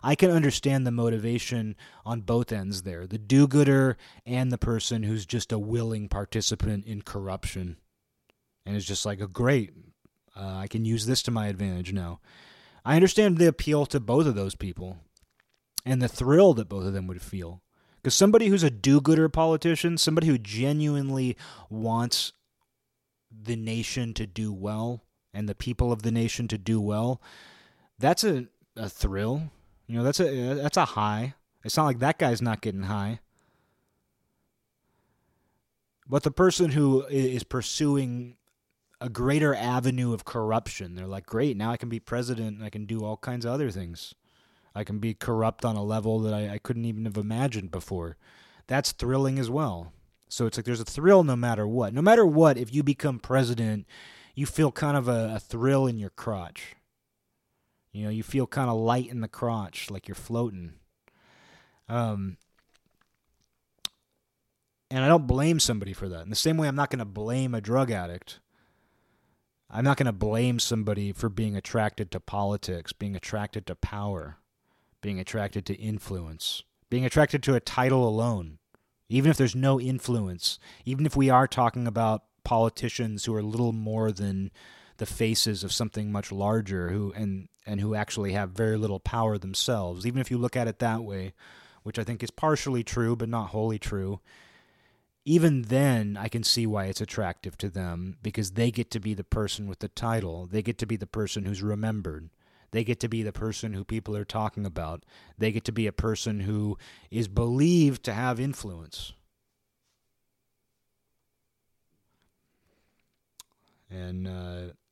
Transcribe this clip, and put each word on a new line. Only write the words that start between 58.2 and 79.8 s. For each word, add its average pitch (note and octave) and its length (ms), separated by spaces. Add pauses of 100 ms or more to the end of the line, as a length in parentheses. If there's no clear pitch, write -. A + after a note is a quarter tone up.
feel C3 240
kinda B2+ 260
light A#2 380
in B2 100
the A2 80
crotch, A2 640
like G2 180
you're F#2+ 60
floating. G2+ 600 (1120)
Um, G#2+ 500 (2500)
and C3 140
I C#3 40
don't D#3+ 180
blame D3 320
somebody G2+ 340
for F#2+ 160
that. E2 140
In F2+ 80
the A2 60
same D#3+ 200
way, D#3 120
I'm C3+ 80
not C#3+ 120
gonna B2 160
blame A#2 480
a A2+ 80
drug A#2+ 300
addict. F2+ 480 (1300)
I'm A2+ 160
not C#3 140
gonna B2 160
blame A2+ 440
somebody G2+ 540
for A2+ 160
being G#2 280
attracted G#2+ 560
to F2+ 80
politics, G2 760
being G2+ 220
attracted G#2 500
to F2+ 80
power, F#2+ 640 (600)
being G2+ 180
attracted G2+ 480
to G2+ 80
influence, F#2+ 880 (260)
being B2+ 160
attracted C#3+ 380
to C3 140
a A2+ 40
title B2+ 460
alone, G#2+ 520 (500)
even C3+ 220
if C#3+ 60
there's B2+ 200
no C3+ 240